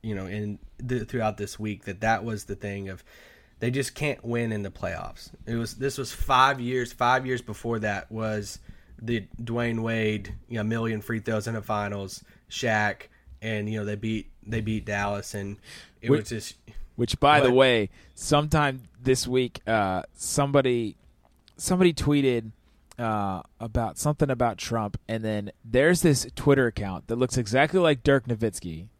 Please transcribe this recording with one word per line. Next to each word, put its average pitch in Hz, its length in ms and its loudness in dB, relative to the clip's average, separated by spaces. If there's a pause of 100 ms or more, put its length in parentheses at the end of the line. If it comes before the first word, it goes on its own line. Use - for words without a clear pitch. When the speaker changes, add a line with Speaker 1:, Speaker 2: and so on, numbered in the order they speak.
Speaker 1:
you 110 140 -6
know, 95 120 -8
in 104 320 -6 (280)
th-, 123 200 -2
throughout 107 300 -2
this 101 220 -8
week, 104 260 -6
that 98 160 -8
that 110 220 2
was 110 220 -6
the 101 100 -8
thing 98 340 -8
of 92 140 -12 (560)
they 120 100 -2
just 127 240 -4
can't 147 300 -4
win 117 280 -2
in 104 120 -4
the 98 80 -8
playoffs. - 580 -10 (160)
It 113 100 -4
was, 113 200 -4
this 131 220 -4
was 127 140 -8
five 131 480 4
years, 123 340 -2
five 131 340 2
years 123 160 -2
before 113 360 -6
that 104 320 -4
was 110 460 -6 (420)
the 113 280 -4 (120)
Dwayne 117 420 -4
Wade, 110 520 -2 (140)
you 117 100 -8
know, 104 60 -2
million 113 380 -2
free 113 180 -4
throws 107 280 -4
in 113 60 -4
the 110 80 -6
finals, 101 600 -6 (260)
Shaq, 107 540 0 (380)
and, 107 280 -4
you 110 80 -4
know, 104 80 -4
they 104 100 -4
beat, 110 360 -4 (120)
they 113 180 -4
beat 107 240 -2
Dallas, 101 500 -4
and 101 220 -6 (440)
it 113 80 -6
Speaker 2:
Which 143 120 6
Speaker 1:
was - 80 -12
just 110 260 -10 (400)
Speaker 2:
which, - 240 -2
by 147 200 8
the 131 120 6
Speaker 1:
What? 127 60 6
Speaker 2:
way, 123 320 6 (260)
sometime 147 680 2 (180)
this 127 260 2
week, 127 400 0
uh, 98 360 2 (100)
somebody, 131 800 2 (640)
somebody 180 360 4
tweeted, 131 580 2 (480)
uh, 104 420 -2 (180)
about 113 380 -4
something 147 320 2
about 117 280 2
Trump, 107 500 -4
and 113 160 -4
then 107 280 -2 (120)
there's 139 380 4
this 147 340 4
Twitter 135 320 6
account 98 400 -6
that 113 80 -2
looks 123 220 0
exactly 131 420 2
like 151 240 2
Dirk 139 240 4
Nowitzki. 104 600 -4 (120)